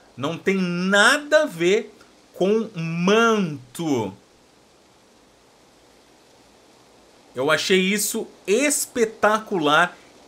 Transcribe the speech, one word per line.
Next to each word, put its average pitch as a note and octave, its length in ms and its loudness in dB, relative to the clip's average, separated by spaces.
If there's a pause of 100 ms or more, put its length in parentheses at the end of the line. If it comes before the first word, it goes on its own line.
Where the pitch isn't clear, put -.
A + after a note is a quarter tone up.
(160)
Não D#3 220 -8
tem F#3+ 180 -2
nada G3+ 840 2
a - 20 -2
ver F#3+ 500 -2 (380)
com G#3+ 420 0
manto. E3 1400 -2 (3250)
Eu C3+ 160 -2
achei E3+ 280 2
isso G3+ 480 -2 (200)
espetacular G#3+ 1500 0 (340)